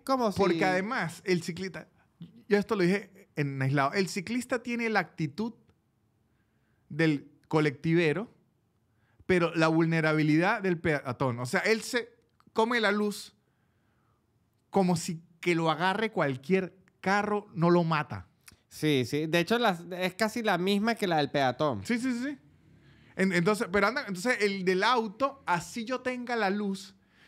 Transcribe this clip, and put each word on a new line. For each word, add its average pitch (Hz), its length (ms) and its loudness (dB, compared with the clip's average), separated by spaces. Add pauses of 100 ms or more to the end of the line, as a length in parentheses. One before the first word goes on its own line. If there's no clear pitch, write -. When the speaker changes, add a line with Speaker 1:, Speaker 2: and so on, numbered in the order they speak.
Speaker 1:
como 247 260 0
si 180 80 -4
Speaker 2:
porque 180 260 2
además, 190 600 -2
el 180 180 0
ciclista... 180 460 -10 (600)
Yo 196 80 4
esto 208 200 0
lo 185 80 2
dije 196 260 0 (240)
en 139 260 -2
aislado, 139 340 2
el 196 120 0
ciclista 233 560 -6
tiene 233 280 -4
la 208 100 2
actitud 165 540 -6 (1300)
del 151 420 0 (180)
colectivero, 160 840 0 (960)
pero 170 280 2
la 160 140 4
vulnerabilidad 160 920 2
del 180 160 0
peatón. 135 640 -2
O 123 60 -6
sea, 175 140 -2
él 208 220 2
se 233 280 -6 (420)
come 226 280 0
la 202 120 2
luz 208 420 -4 (1400)
como 180 260 2
si 165 260 -8 (180)
que 175 140 0
lo 165 160 0
agarre 190 420 0
cualquier 175 640 -2 (240)
carro, 208 540 0
no 170 160 4
lo 175 140 6
mata. 151 420 -2 (420)
Speaker 1:
Sí, 143 380 2
sí. 151 200 -2
De 160 140 0
hecho, 220 180 0
las, 196 220 0 (120)
es 180 220 -4
casi 220 280 -2
la 202 160 2
misma 202 380 0
que 208 100 -4
la 170 120 2
del 143 120 2
peatón. 131 540 0
Speaker 2:
Sí, 240 140 -2
sí, 254 140 -2
sí, 240 120 -4
sí. 285 140 -8 (800)
En-, 190 160 0
entonces, 190 400 2
pero 202 140 4
anda, 262 200 -2
entonces 202 340 -2
el 196 240 -2
del 185 180 2
auto, 240 640 0
así 175 380 -4
yo 254 160 -6
tenga 247 360 -6
la 202 140 2
luz, 196 440 -6 (340)